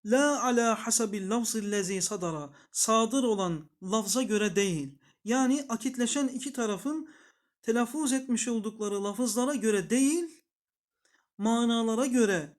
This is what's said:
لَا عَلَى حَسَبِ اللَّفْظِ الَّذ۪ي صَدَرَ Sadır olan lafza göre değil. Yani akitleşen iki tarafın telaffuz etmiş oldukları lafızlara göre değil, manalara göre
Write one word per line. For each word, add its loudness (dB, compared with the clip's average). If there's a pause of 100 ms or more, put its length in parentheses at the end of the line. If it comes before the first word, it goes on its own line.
لَا 4
عَلَى 2
حَسَبِ -2
اللَّفْظِ -2
الَّذ۪ي -2
صَدَرَ -4 (220)
Sadır 2
olan 0 (120)
lafza 0
göre 0
değil. -2 (260)
Yani 2
akitleşen -2
iki -6
tarafın -4 (540)
telaffuz 0
etmiş -2
oldukları -4
lafızlara -2
göre 0
değil, 0 (960)
manalara 2
göre 2